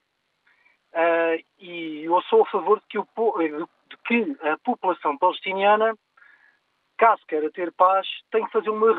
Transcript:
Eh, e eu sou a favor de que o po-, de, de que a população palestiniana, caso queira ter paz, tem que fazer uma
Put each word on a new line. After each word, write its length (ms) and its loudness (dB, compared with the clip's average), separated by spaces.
Eh, 520 0
e 460 -12
eu 180 0
sou 200 4
a 40 2
favor 340 0
de 60 -20
que 120 -10
o 80 -6
po-, 320 -2
de, 120 0
de 460 -12
que 400 -2
a 120 -2
população 600 -4
palestiniana, 800 0
caso 300 4
queira 240 -4
ter 220 -8
paz, 340 2
tem 160 -2
que 60 -12
fazer 180 -2
uma 280 2